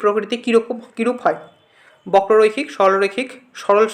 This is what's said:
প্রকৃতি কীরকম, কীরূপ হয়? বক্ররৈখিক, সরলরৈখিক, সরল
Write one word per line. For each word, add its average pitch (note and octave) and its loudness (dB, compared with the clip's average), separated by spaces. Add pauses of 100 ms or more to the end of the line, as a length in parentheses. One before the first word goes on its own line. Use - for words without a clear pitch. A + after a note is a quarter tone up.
প্রকৃতি G#3 -2
কীরকম, A#3 0 (200)
কীরূপ A#3+ -2
হয়? D#3+ 0 (760)
বক্ররৈখিক, G#3+ 2 (100)
সরলরৈখিক, G3 0 (340)
সরল G#3 2